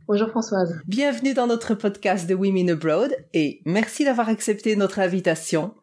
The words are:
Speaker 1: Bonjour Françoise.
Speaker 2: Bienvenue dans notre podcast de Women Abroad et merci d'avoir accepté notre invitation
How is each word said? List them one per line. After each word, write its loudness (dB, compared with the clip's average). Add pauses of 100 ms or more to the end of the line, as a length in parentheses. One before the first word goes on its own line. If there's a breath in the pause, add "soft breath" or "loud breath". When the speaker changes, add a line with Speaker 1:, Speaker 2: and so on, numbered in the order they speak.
Speaker 1:
Bonjour 2
Françoise. -2
Speaker 2:
Bienvenue 0
dans 2
notre 0
podcast -2
de 2
Women 2
Abroad 0 (180)
et 0
merci -2
d'avoir 2
accepté 0
notre 0
invitation 0